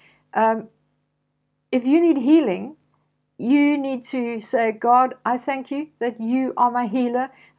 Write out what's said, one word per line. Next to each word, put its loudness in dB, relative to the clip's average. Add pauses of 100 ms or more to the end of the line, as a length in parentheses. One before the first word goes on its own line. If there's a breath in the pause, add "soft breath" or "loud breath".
(340 soft breath)
um, 0 (1000)
if 0
you 4
need 4
healing, 2 (600)
you 2
need -4
to -6
say, 0
"God, 2 (100)
I -2
thank -8
you -8 (100)
that -6
you -2
are 2
my -2
healer. -2 (300 soft breath)